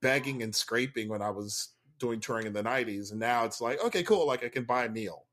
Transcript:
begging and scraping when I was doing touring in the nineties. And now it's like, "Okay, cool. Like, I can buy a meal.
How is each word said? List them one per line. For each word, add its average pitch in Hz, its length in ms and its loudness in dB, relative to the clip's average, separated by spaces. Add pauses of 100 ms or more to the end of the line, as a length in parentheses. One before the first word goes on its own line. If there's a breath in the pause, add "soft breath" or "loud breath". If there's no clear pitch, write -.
begging 135 420 2
and 110 120 -4
scraping 120 560 0
when 107 100 -2
I 104 100 0
was 104 440 -6 (240)
doing 117 220 -2
touring 113 260 -2
in 107 80 -4
the 104 80 0
nineties. 110 480 -2
And 107 100 -6
now 117 240 4
it's 110 160 -4
like, 127 240 -2
"Okay, 214 180 2
cool. 180 240 4
Like, 127 180 0
I 120 40 -4
can 123 160 -2
buy 123 200 2
a 113 40 -2
meal. 110 440 -6